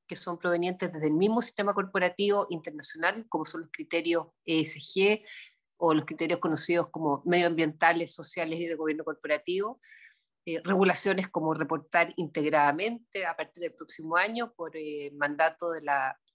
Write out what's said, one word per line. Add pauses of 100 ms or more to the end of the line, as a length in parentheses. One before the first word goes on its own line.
que
son
provenientes
desde
el
mismo
sistema
corporativo
internacional,
como
son
los
criterios (180)
E
S
G (500)
o
los
criterios
conocidos
como
medioambientales,
sociales
y
de
gobierno
corporativo, (640)
eh,
regulaciones
como
reportar
integradamente
a
partir
del
próximo
año
por,
eh,
mandato
de
la, (180)